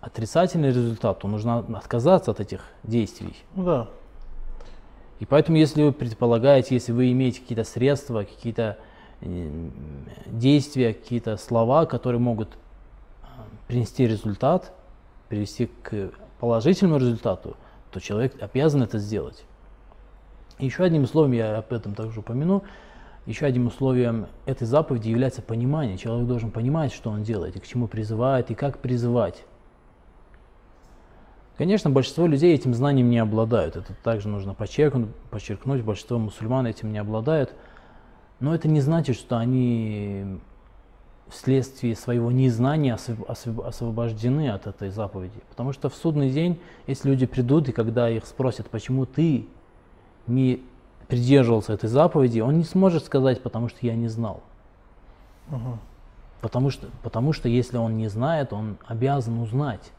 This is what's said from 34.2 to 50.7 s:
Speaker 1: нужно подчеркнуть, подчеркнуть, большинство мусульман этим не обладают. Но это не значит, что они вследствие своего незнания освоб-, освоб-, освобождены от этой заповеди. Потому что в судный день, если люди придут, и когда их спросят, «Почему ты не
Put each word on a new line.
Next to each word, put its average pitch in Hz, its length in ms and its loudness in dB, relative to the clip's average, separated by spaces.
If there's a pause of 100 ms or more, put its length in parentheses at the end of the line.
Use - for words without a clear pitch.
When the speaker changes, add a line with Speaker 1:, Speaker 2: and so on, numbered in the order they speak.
Speaker 1:
нужно 98 240 -6
подчеркнуть, 123 560 0 (200)
подчеркнуть, 113 540 -4
большинство 107 340 -4
мусульман 117 480 -2
этим 107 260 -6
не 107 60 -4
обладают. 113 560 -2 (880)
Но 147 160 0
это 160 120 -2
не 151 140 4
значит, 139 360 2
что - 200 -4
они 107 1040 -2 (880)
вследствие 127 640 -2
своего 120 360 -2
незнания 131 640 2
освоб-, 117 340 -8
освоб-, 113 380 -8
освобождены 117 840 -2
от 98 180 -6
этой 98 220 -8
заповеди. 98 500 -8 (100)
Потому 131 220 -6
что - 180 -4
в - 60 -10
судный 147 340 0
день, 160 300 0 (280)
если 135 220 -2
люди 131 160 4
придут, 135 440 2
и - 20 -4
когда 117 380 0
их 113 160 -4
спросят, - 440 -4
«Почему 127 360 -2
ты 147 420 0 (800)
не 127 360 2 (440)